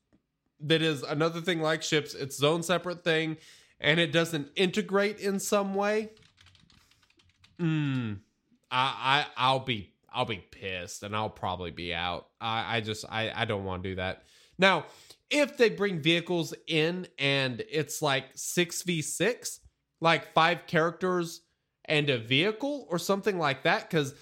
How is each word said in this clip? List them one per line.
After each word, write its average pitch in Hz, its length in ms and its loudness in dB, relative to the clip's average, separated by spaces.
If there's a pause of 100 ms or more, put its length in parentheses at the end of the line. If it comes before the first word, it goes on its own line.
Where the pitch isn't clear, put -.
(600)
that 156 220 2
is 156 200 0
another 165 380 0
thing 165 200 -2
like 156 220 0
ships, 151 320 0
its - 280 -8
own 160 200 4
separate 175 400 -2
thing, 160 340 2 (440)
and 156 180 4
it 160 140 2
doesn't 165 420 2
integrate 190 640 2
in 196 220 -2
some 196 340 0
way, 214 360 0 (1500)
mm, 139 560 0 (540)
I, 127 560 2
I, - 0 - (100)
I'll 131 240 4
be, 110 320 -6 (200)
I'll 123 120 -2
be 107 140 -4
pissed, 92 640 -10
and 104 140 -6
I'll 107 140 -2
probably 90 420 -6
be 85 200 -6
out. 87 360 -4 (120)
I, 113 360 -4
I 117 40 0
just, 107 300 -6
I, 110 240 -4
I 113 100 -2
don't 104 200 -2
wanna 92 180 -4
do 95 140 -6
that. 92 260 -6 (360)
Now, 180 280 4 (420)
if 285 280 2
they 233 140 6
bring 175 300 -2
vehicles 165 540 0 (140)
in 165 400 0 (100)
and 135 500 0
it's, 147 320 -4
like, 135 340 0
six - 480 -2
v 170 200 -2
six, - 580 -4 (400)
like, 160 340 0
five 165 320 4
characters 170 720 0 (480)
and 147 220 2
a 127 80 2
vehicle 214 720 0
or 170 80 0
something 196 400 0
like 139 260 0
that, 185 260 2
'cause 147 320 0